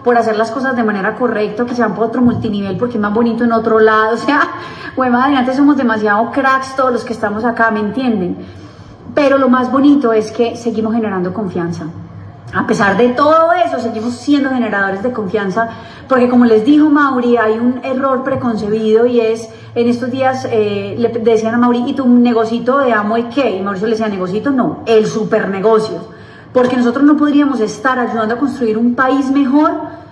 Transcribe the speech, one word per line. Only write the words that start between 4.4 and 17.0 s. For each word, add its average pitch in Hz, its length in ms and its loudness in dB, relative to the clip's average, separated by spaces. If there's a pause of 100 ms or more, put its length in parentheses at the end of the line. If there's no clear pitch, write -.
güey, 254 140 0
madre, 262 260 2
antes 254 180 0
somos 285 220 4
demasiado 220 560 0
cracks 262 420 0
todos 254 180 0
los 226 120 -4
que 233 80 -8
estamos 214 320 -4
acá, 233 260 0
¿me 214 80 -2
entienden? 208 600 -2 (760)
Pero 277 240 4
lo 262 100 2
más 247 220 2
bonito 269 420 4
es 214 200 0
que - 240 -2
seguimos 220 380 -4
generando 190 380 -2
confianza. 170 520 -6 (720)
A - 120 -2
pesar 202 280 0
de 240 120 4
todo 320 440 4 (140)
eso, 254 140 -4
seguimos 226 340 -6
siendo 277 360 0
generadores 202 520 -2
de 247 100 -2
confianza, 208 560 -2 (400)
porque 247 200 4
como 247 160 6
les 220 200 4
dijo 302 240 6
Mauri, 254 480 2